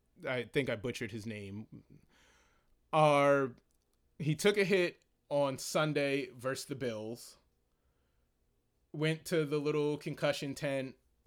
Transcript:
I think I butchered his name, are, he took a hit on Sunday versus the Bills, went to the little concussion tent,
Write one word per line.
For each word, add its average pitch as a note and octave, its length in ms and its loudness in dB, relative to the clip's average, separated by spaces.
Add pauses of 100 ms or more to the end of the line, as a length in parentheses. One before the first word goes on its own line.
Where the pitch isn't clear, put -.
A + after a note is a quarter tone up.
(280)
I B2+ 160 -2
think B2+ 260 -2
I A#2+ 60 0
butchered A#2 360 -6
his A2 140 -10
name, G#2 420 -10 (1300)
are, C#3+ 580 6 (680)
he D3+ 180 0
took G#3 220 2
a G3 60 4
hit F3+ 340 2 (320)
on C#3+ 280 0
Sunday C#3+ 800 0
versus C3 280 -6
the C#3+ 100 -8
Bills, A#2 600 -8 (1600)
went D#3 320 -2
to D#3+ 200 0
the D3 120 0
little D3 400 0
concussion C#3+ 580 -4
tent, C3+ 400 -4 (320)